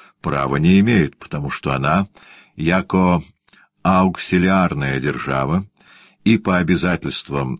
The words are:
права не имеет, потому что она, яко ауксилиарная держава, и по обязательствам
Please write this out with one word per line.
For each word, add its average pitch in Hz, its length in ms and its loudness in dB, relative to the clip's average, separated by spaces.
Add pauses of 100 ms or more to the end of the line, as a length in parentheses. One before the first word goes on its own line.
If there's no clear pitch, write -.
(200)
права 69 360 -2
не 85 240 4
имеет, 101 360 2
потому 71 340 -8
что - 220 -6
она, 76 360 0 (480)
яко 90 640 0 (600)
ауксилиарная 90 1200 0
держава, 69 640 -4 (580)
и 110 120 4
по 98 220 0
обязательствам 80 1000 -2